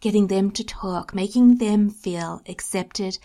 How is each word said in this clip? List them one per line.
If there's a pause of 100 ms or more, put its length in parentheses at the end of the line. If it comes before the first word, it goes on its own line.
getting
them
to
talk,
making
them
feel
accepted